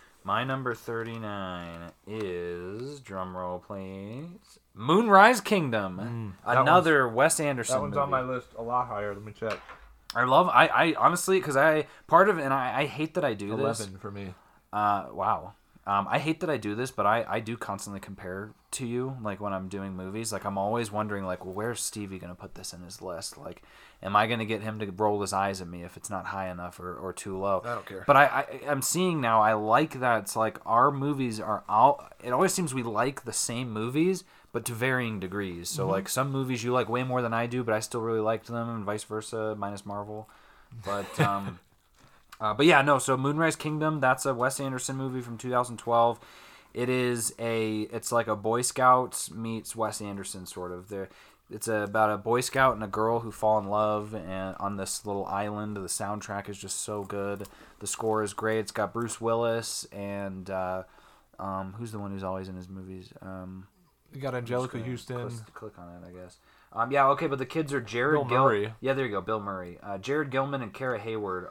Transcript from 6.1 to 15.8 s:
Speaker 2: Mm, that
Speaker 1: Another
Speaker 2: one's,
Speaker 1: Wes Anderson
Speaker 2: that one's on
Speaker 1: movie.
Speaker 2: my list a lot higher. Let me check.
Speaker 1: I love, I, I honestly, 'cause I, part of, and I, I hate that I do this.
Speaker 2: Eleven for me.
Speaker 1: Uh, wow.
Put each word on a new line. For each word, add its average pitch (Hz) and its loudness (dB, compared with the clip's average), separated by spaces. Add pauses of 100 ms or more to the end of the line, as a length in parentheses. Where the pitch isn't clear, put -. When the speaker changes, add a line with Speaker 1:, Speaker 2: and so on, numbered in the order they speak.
Speaker 2:
Mm, - -8
that 123 6
Speaker 1:
Another 151 8
Speaker 2:
one's, 113 -2
Speaker 1:
Wes 156 6
Anderson 131 0
Speaker 2:
that 131 2
one's 143 -4
on 139 0
Speaker 1:
movie. 131 2
Speaker 2:
my 127 -4
list 123 -8 (100)
a 117 -8
lot 123 0
higher. 104 -4
Let 101 -12
me 107 -12
check. 104 -4 (560)
Speaker 1:
I 120 6
love, 147 8
I, 143 12
I 151 4
honestly, 175 4
'cause 143 -2
I, 139 6 (200)
part 180 8
of, 196 2
and 139 0
I, 127 0
I 147 2
hate 147 -4
that - 0
I 131 2
do 101 -4
this. 113 0
Speaker 2:
Eleven 98 -8
for 104 -10
me. 101 -10 (400)
Speaker 1:
Uh, 104 2
wow. 92 -2 (320)